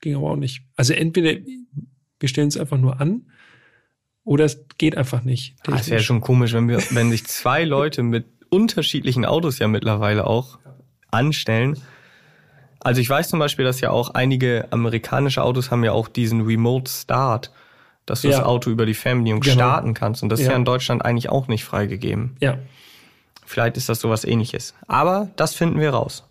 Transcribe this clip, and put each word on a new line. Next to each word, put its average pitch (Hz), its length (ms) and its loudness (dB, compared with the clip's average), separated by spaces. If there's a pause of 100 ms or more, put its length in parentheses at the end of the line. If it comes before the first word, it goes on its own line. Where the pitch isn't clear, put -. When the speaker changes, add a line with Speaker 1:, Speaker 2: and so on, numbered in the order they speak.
Speaker 1:
Ging 147 160 -4
aber 147 140 -2
auch 156 60 -2
nicht. 139 260 -6 (120)
Also 135 200 2
entweder 165 460 0 (800)
wir 139 80 -2
stellen 147 200 0
es 147 80 -4
einfach 143 220 -2
nur 131 220 2
an 185 260 -2 (960)
oder 143 200 4
es - 200 -2 (140)
geht 156 180 2
einfach 120 260 -2
nicht. 127 380 -4
Speaker 2:
Ah, - 40 -20
es - 60 -6
wäre 127 100 0
Speaker 1:
Technisch. 113 260 0
Speaker 2:
schon 117 140 2
komisch, 123 320 2
wenn 117 160 2
wir, 117 100 2 (120)
wenn 117 200 2
sich 113 160 -2
zwei 143 380 0
Leute 143 380 0
mit 117 240 0 (220)
unterschiedlichen 147 760 0
Autos 160 340 0
ja 107 100 2
mittlerweile 104 580 0
auch 120 320 -2 (520)
anstellen. 131 680 0 (1040)
Also 127 200 2
ich 120 100 0
weiß 147 180 2
zum 175 100 -2
Beispiel, 143 260 0
dass 127 160 0
ja - 100 0
auch 120 200 0
einige 127 600 0
amerikanische 117 720 -2
Autos 123 280 0
haben 120 140 0
ja 110 80 2
auch 113 160 -2
diesen 113 340 0
Remote 117 480 0
Start, 123 640 -2 (540)
dass - 160 -4
du 139 60 2
Speaker 1:
Ja. 139 100 4
Speaker 2:
das 131 80 0
Auto 120 240 0
über 113 160 0
die 110 80 0
Fernbedienung 113 460 0
Speaker 1:
Genau. 131 140 4
Speaker 2:
starten 123 400 4
kannst. 113 280 -4
Und 110 60 0
das 110 120 0
ist 135 60 2
Speaker 1:
Ja. 131 60 4
Speaker 2:
ja 131 60 2
in 123 60 2
Deutschland 123 400 0
eigentlich 120 240 0
auch 131 200 0
nicht 113 160 -2
freigegeben. 104 760 -4
Speaker 1:
Ja. 131 180 0 (840)
Speaker 2:
Vielleicht 117 320 -2
ist - 120 -8
das 113 120 -2
sowas 110 240 0
Ähnliches. - 500 -2 (120)
Aber 180 500 0
das 160 180 0
finden 160 260 0
wir 151 100 2
raus. 120 400 -4